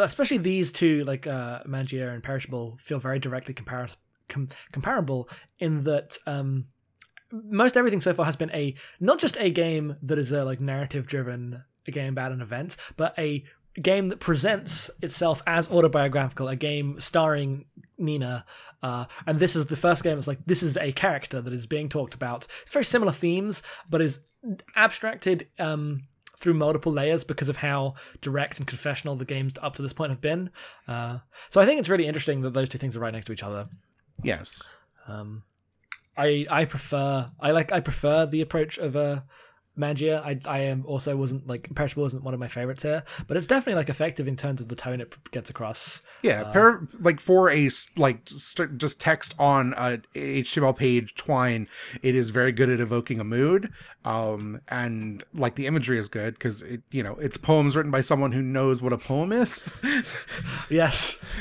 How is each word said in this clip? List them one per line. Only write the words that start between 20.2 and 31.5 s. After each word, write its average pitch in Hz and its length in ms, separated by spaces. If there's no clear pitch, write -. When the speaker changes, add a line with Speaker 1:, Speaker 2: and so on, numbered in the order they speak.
Speaker 1:
like, 135 200
this 180 180
is 143 140
a 143 120
character 139 500
that 123 120
is 120 140
being 151 220
talked 139 260
about. 120 340
It's - 100
very 285 120
similar 214 280
themes, 180 500
but 165 140
is 147 160
abstracted, 214 720
um, 147 420
through 175 180
multiple 156 360
layers 147 320
because 143 280
of 139 60
how 139 380
direct 139 360
and 135 80
confessional 139 480
the 131 120
games 135 340
up 139 160
to 139 60
this 135 100
point 151 180
have 135 120
been. 170 260
Uh, 120 300